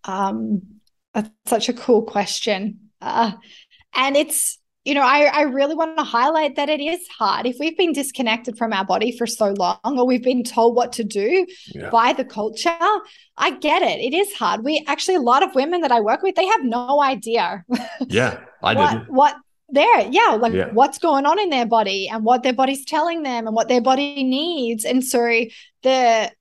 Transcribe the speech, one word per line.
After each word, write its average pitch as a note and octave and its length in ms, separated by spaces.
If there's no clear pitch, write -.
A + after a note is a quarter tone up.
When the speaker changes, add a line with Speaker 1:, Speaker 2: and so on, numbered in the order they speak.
Speaker 1:
um, G3+ 580
that's G#3+ 160
such A3+ 240
a A#3+ 40
cool A#3+ 300
question. G3+ 760
Uh, A3+ 300
and C#4 240
it's, - 420
you C#4 100
know, C#4 80
I, C#4 240
I C#4+ 160
really C#4+ 340
want D#4+ 220
to D4+ 60
highlight D4 520
that C#4+ 140
it D4+ 100
is D#4+ 300
hard. G3+ 360
If B3 140
we've D#4+ 180
been F4+ 160
disconnected A#3 640
from A3 160
our G3 120
body G3+ 320
for A#3 100
so G#3 300
long, F#3+ 260
or B3 240
we've B3+ 160
been B3+ 200
told A#3 320
what A#3+ 180
to A#3 100
do A#3 420
Speaker 2:
Yeah. - 160
Speaker 1:
by A#3 240
the C4+ 100
culture, A3 460
I D#4 140
get D#4 300
it. G3+ 180
It B3+ 160
is G4 180
hard. G#3+ 300
We D4+ 240
actually, D4+ 280
a E4+ 60
lot B3 220
of F4+ 120
women D#4+ 260
that D4 100
I A#3+ 80
work A3 240
with, F#4+ 120
they F4 120
have F#4+ 160
no B3 380
idea A3+ 680
<laughs> B3 400
Speaker 2:
Yeah, B2 320
I A2 120
Speaker 1:
what, - 160
Speaker 2:
didn't. A2+ 200
Speaker 1:
what C#4+ 240
they're, D4 400
yeah, E4+ 300
like, - 140
Speaker 2:
Yeah. F#3+ 180
Speaker 1:
what's B3 280
going C#4 260
on D#4 120
in G#4 120
their B3+ 160
body G3 420
and A3 160
what A#3+ 200
their B3+ 100
body's C4+ 320
telling D#4+ 380
them A#3+ 220
and A3 100
what A3+ 120
their B3 140
body C#4 420
needs. C4 640
And B3+ 180
so A#3 400
the A#3+ 580